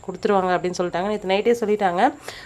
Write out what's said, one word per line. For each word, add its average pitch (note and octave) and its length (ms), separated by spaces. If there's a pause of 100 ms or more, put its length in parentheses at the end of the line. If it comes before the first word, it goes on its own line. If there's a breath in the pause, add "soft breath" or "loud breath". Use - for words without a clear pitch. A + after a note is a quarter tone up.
கொடுத்துருவாங்க F#3 460
அப்படின்னு F3 240
சொல்லிட்டாங்க. F3 300
நேத்து G#3 200
நைட்டே G#3+ 360
சொல்லிட்டாங்க. G#3 500 (320 loud breath)